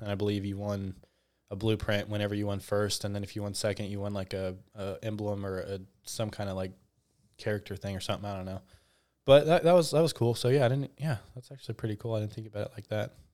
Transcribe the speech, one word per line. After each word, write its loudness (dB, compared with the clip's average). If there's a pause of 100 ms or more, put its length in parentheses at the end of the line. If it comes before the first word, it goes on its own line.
And -6
I -2
believe 0
you -4
won -4 (560)
a -6
blueprint 0
whenever -2
you -2
won -2
first, 0
and -4
then -4
if -12
you -6
won -6
second, -2
you -6
won, -4
like, -6
a, -4 (220)
a -6
emblem -4
or -4
a, -6 (240)
some -4
kinda, -6
like, -4 (680)
character -4
thing -6
or -6
something. -4
I -6
don't -8
know. -8 (640)
But 10
that, 6
that 8
was, 6
that 6
was 4
cool. 2
So 0
yeah, 6
I 6
didn't, 0
yeah, -2 (180)
that's -16
actually -10
pretty -4
cool. -4
I 0
didn't -4
think -10
about -6
it -10
like -14
that. -4 (200)